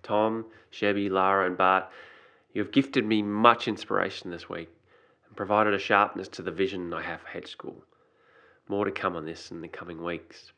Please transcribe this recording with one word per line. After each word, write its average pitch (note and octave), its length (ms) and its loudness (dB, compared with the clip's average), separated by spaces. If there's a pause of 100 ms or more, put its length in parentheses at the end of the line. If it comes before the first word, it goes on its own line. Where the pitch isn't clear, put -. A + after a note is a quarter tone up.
Tom, A2 440 0 (260)
Shebby, G2+ 380 0
Lara, F#2+ 360 4
and F2+ 100 0
Bart, F#2 300 4 (640)
you G#2 120 -2
have - 80 -6
gifted C3+ 340 2
me G#2+ 160 2
much G#2+ 460 4
inspiration F#2+ 640 -4
this F2 180 -12
week E2+ 200 -10 (580)
and - 100 -20
provided G#2 380 2
a G2 40 -2
sharpness G2+ 500 2
to - 120 -12
the F2 80 -6
vision F2+ 420 -2
I E2 120 -6
have E2 180 -8
for - 60 -18
head - 200 -12
school. - 360 -14 (840)
More G2+ 160 0
to G2+ 80 0
come F#2 240 -4
on D#2+ 100 -8
this E2 260 -12
in E2+ 100 -10
the D2+ 60 -12
coming E2 360 -12
weeks. - 540 -10